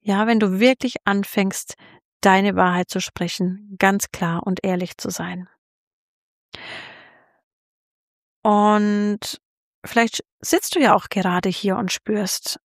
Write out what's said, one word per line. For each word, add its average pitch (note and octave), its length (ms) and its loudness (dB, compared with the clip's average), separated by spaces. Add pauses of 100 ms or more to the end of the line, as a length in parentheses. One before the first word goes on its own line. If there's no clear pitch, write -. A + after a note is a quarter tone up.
Ja, G#3 260 0
wenn A3+ 140 4
du F#3+ 180 2
wirklich B3 460 2
anfängst, G3 720 -2 (440)
deine G3 360 4
Wahrheit F3+ 340 2
zu F#3 100 -4
sprechen, F#3 800 -6
ganz G3 320 2
klar E3+ 340 -4
und F#3 200 -4
ehrlich F3+ 340 -4
zu - 120 -8
sein. F3+ 380 -10 (3000)
Und G#3 1000 2 (440)
vielleicht - 380 0 (180)
sitzt - 360 -2
du E4+ 40 2
ja G#3 140 6
auch F#3 140 0
gerade F#3 400 0
hier F#3+ 280 -2
und F#3+ 160 -4
spürst - 720 -4